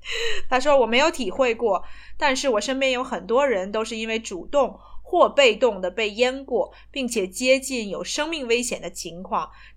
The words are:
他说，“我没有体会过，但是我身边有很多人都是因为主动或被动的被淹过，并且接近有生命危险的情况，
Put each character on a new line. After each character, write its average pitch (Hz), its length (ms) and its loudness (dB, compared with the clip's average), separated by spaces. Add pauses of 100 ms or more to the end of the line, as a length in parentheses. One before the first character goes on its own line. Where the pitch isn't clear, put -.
(500)
他 254 100 4
说 285 220 6
，“我 226 40 4
没 226 120 2
有 302 120 6
体 247 220 -4
会 240 240 2
过， 226 280 0 (340)
但 277 180 2
是 269 140 -2
我 208 120 2
身 269 180 -2
边 262 120 2
有 247 120 -2
很 185 220 -6
多 254 220 2
人 196 240 -2
都 220 120 0
是 226 120 -8
因 220 120 -6
为 226 120 -2
主 202 260 -10
动 247 320 2 (240)
或 320 260 4
被 233 280 4
动 214 260 2
的 180 80 -2
被 214 220 -2
淹 254 340 -2
过， 233 260 -2 (200)
并 262 160 -4
且 196 200 -2
接 254 320 2
近 240 300 -6
有 175 140 -6
生 302 260 -4
命 294 180 -6
危 233 140 2
险 - 200 -6
的 175 80 -8
情 175 340 -12
况， 190 260 -4 (280)